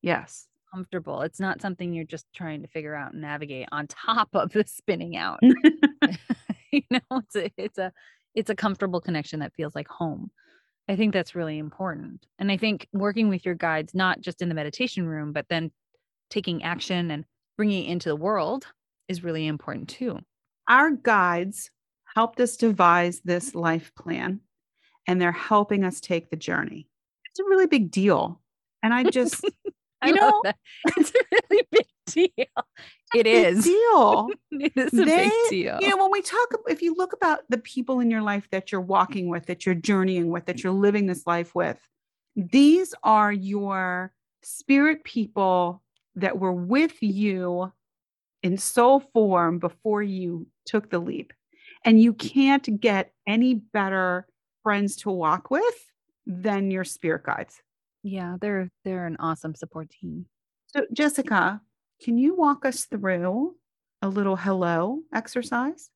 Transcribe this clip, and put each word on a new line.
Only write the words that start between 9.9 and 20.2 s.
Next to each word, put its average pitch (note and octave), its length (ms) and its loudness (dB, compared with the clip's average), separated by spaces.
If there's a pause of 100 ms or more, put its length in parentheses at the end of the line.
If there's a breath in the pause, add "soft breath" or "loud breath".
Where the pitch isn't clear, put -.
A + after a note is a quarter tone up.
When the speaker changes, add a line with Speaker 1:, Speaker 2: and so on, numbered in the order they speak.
Speaker 2:
I G3 80 -2
think G#3+ 160 2
that's F3+ 240 -4
really D#3+ 220 -6
important. D#3 680 -10 (140)
And G3 100 -2
I F#3+ 60 0
think G#3 360 -4
working G3+ 360 0
with F#3 180 -2
your F3+ 80 -2
guides, D#3+ 400 -4
not F#3 260 0
just - 220 -10
in F3 60 -2
the D#3+ 80 -2
meditation E3+ 500 -6
room, D3+ 260 -8
but D3 160 -6
then E3 220 -4 (600)
taking F#3 340 -4
action F3 480 -4
and D3+ 120 -10 (320)
bringing G#3 280 0
it - 80 -8
into F3 160 -4
the D3+ 80 -2
world G3 500 -2 (420)
is F3 140 -8
really D#3+ 240 -4
important - 420 -8
too. - 300 -8 (500)